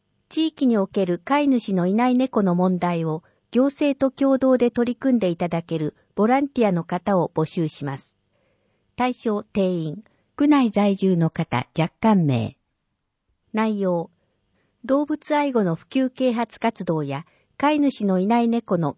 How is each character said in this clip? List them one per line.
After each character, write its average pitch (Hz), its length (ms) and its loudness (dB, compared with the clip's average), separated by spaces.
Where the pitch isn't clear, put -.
地 320 180 -2
域 285 200 -2
に 233 100 4
お 196 100 0
け 196 180 -2
る 175 140 -2
飼 285 220 0
い 285 80 2
主 226 240 0
の 180 120 0
い 185 80 0
な 240 140 2
い 254 80 2
猫 254 280 0
の 180 120 2
問 180 240 0
題 175 240 -2
を 160 200 -4
行 247 140 2
政 277 320 0
と 269 140 0
共 269 260 0
同 262 200 2
で 240 140 2
取 240 220 -2
り - 20 -8
組 262 200 0
ん 226 40 0
で 190 100 0
い 170 80 -4
た 180 100 -4
だ 170 140 -4
け 165 160 -6
る 151 180 -4
ボ 202 120 0
ラ 262 140 2
ン 285 60 -2
テ 254 140 -4
ィ 214 60 4
ア 202 40 2
の 170 120 -2
方 180 340 -2
を 170 160 0
募 160 120 -2
集 160 220 -4
し - 180 -10
ま 139 120 -8
す。 - 200 -20
対 247 180 -2
象 208 300 -4
定 190 260 -2
員、 165 340 -6
区 294 120 2
内 269 240 4
在 202 240 2
住 190 220 2
の 165 120 2
方 - 380 -4
若 160 220 -2
干 202 260 4
名。 113 320 0
内 214 260 -2
容、 175 320 -2
動 277 220 0
物 302 300 -4
愛 294 160 0
護 233 120 0
の 170 120 0
普 - 140 -16
及 262 200 0
啓 254 240 -2
発 233 260 -6
活 226 260 -4
動 160 180 -2
や、 139 220 -8
飼 294 160 2
い 302 60 0
主 277 260 0
の 190 140 2
い 185 80 0
な 233 140 2
い 233 80 0
猫 226 280 -2
の 156 200 -2